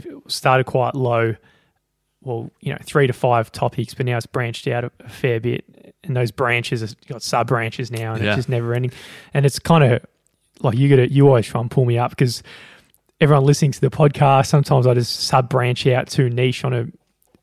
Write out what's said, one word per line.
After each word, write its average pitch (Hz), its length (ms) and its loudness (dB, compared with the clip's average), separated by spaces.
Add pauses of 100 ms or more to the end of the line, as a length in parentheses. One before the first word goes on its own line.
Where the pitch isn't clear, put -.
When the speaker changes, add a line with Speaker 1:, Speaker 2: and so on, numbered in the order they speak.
(260)
Speaker 1:
started 131 400 0
quite 123 300 -2
low. 117 400 -2 (880)
Well, 120 360 -10
you - 120 -8
know, - 120 -10
three 143 240 2
to 120 40 -2
five 120 380 0
topics, - 440 -6
but 127 120 -6
now 123 100 -2
it's 117 100 -6
branched 120 420 -8
out 120 160 -4
a, 120 160 -12
a - 80 -20
fair 117 320 -2
bit. 120 240 -6 (400)
And 139 120 -6
those 123 140 -2
branches 120 500 -2
have 110 140 -10 (140)
got 120 140 -14
sub 117 260 -2
branches 113 420 -4
now, 113 240 -8
and 113 80 -6
Speaker 2:
Yeah. 104 80 0
Speaker 1:
it's 104 80 0
just 127 100 -4
never 117 260 -2
ending. 123 180 -4 (420)
And 139 100 2
it's 143 140 0
kinda 143 420 4 (600)
like, 117 180 0
you 139 100 4
gotta, 131 240 4
you 139 140 6
always 127 200 6
try - 140 -6
and 120 100 -6
pull 131 140 0
me 120 140 0
up, 123 180 -4
'cause 120 260 -2 (800)
everyone 143 240 4
listening 147 280 2
to - 80 -16
the 135 100 2
podcast, 139 560 4
sometimes 143 400 2
I 123 80 4
just 120 260 -2
sub 131 280 0
branch 123 400 -2
out 127 200 0
too 131 220 0
niche 123 340 -2
on 131 80 -4
a 120 140 -2 (560)